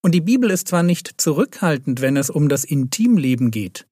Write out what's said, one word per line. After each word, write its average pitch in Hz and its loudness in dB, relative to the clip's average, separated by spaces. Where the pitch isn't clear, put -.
Und 175 4
die 175 4
Bibel 233 2
ist 185 -2
zwar 175 0
nicht - -2
zurückhaltend, 147 -2
wenn 135 0
es 139 -2
um 151 2
das 135 0
Intimleben 135 0
geht 104 -8